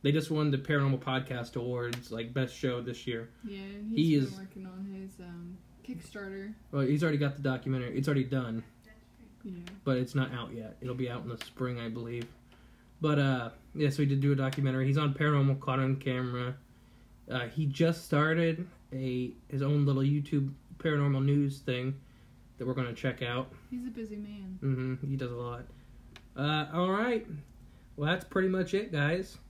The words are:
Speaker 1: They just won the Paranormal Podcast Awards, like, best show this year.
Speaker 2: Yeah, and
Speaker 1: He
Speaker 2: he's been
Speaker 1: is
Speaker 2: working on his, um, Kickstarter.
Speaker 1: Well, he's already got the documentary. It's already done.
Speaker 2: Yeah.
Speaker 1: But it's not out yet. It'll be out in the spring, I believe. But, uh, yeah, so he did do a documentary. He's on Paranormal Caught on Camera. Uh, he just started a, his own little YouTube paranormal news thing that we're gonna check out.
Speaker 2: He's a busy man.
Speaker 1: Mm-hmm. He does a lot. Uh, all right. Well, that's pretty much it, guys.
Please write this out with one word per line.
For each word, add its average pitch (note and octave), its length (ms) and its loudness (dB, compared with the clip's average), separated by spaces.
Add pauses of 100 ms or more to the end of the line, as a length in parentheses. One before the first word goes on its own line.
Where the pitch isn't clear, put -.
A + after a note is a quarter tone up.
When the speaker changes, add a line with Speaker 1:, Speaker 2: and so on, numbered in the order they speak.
Speaker 1:
They C#3+ 80 4
just D3+ 220 2
won D3+ 180 2
the C3+ 80 2
Paranormal C#3 400 2
Podcast B2+ 560 -4
Awards, A#2+ 560 -4
like, A#2 240 -6
best C3 220 -2
show B2 240 -2
this A#2 260 -8
year. A#2 220 -6 (160)
Speaker 2:
Yeah, G3+ 160 -8
and G3 360 -10
Speaker 1:
He D#3+ 200 6
Speaker 2:
he's C3+ 80 4
been G2+ 80 -4
Speaker 1:
is F#3+ 80 -12
Speaker 2:
working F#3+ 260 -14
on F#3 180 -10 (160)
his, F#3+ 200 -14
um, F3 360 -12 (300)
Kickstarter. G3 680 -10 (180)
Speaker 1:
Well, C#3 100 2
he's C#3+ 220 4
already D3+ 140 4
got C#3 180 0
the C#3 60 -10
documentary. C3 540 -2
It's C3+ 120 2
already C#3 160 4
done. B2 400 -2 (800)
Speaker 2:
Yeah. G3 80 -8 (320)
Speaker 1:
But C3 140 2
it's B2+ 180 -2
not C3 180 0
out A#2 180 -8
yet. A2 280 -10
It'll B2+ 160 -6
be B2+ 120 -2
out A#2+ 140 -6
in A#2+ 60 -8
the A#2+ 100 -6
spring, B2 400 -4
I A#2 100 -6
believe. A#2 380 -6 (760)
But, D3 200 6
uh, B2+ 300 4 (260)
yeah, D3 140 4
so C#3+ 120 2
he C#3+ 40 6
did C#3 140 4
do C#3+ 120 6
a C#3 40 4
documentary. C3+ 520 2
He's C#3 100 4
on C#3+ 160 2
Paranormal C#3 460 4
Caught C3 180 0
on C3+ 180 2
Camera. B2+ 600 -2 (720)
Uh, B2 160 -2
he D3 200 -2
just E3 400 2
started D#3+ 600 4 (260)
a, B2+ 380 -2 (160)
his C#3 160 -2
own C#3+ 240 4
little C3+ 160 4
YouTube C#3+ 500 2 (260)
paranormal C#3+ 460 2
news C#3+ 360 4
thing B2+ 340 -2 (640)
that A#2+ 80 -4
we're B2+ 80 0
gonna B2 180 -2
check B2 300 -2
out. B2 280 -2 (200)
Speaker 2:
He's B3 160 -6
a A3 40 -6
busy A3 260 -8
man. G#3 460 -10
Speaker 1:
Mm-hmm. C3 460 -2
He C#3 80 -2
does B2+ 160 -4
a A#2+ 40 -8
lot. A#2+ 260 -8 (760)
Uh, D3+ 380 2
all F3+ 160 4
right. A3 360 0 (680)
Well, D3 140 0
that's F#3 140 0
pretty F#3+ 240 2
much F#3 260 2
it, G3+ 180 0
guys. D#3+ 460 2 (120)